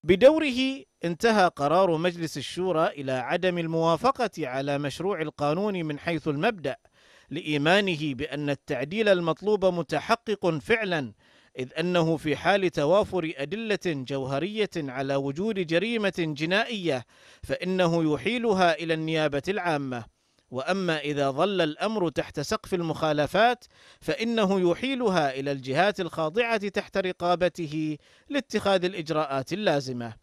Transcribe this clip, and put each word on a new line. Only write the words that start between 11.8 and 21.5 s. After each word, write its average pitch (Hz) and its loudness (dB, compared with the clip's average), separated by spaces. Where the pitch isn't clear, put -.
أنه 170 2
في 143 -2
حال 185 2
توافر 170 0
أدلة 196 -4
جوهرية 143 -4
على 135 -4
وجود 165 -2
جريمة 196 0
جنائية 170 -2
فإنه 170 2
يحيلها 190 2
إلى 160 -2
النيابة 156 0
العامة، 143 -2
وأما 160 -2
إذا 143 0
ظل 180 0